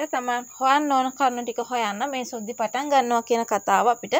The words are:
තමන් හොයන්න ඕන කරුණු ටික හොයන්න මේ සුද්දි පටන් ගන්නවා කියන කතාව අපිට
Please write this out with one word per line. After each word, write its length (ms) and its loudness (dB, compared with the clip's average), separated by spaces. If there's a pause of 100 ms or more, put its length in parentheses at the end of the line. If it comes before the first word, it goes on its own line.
තමන් 480 -4
හොයන්න 380 2
ඕන 200 2
කරුණු 320 0
ටික 220 -6
හොයන්න 420 -2
මේ 180 -4
සුද්දි 280 -10
පටන් 380 -4
ගන්නවා 360 2
කියන 180 2
කතාව 420 2
අපිට 320 0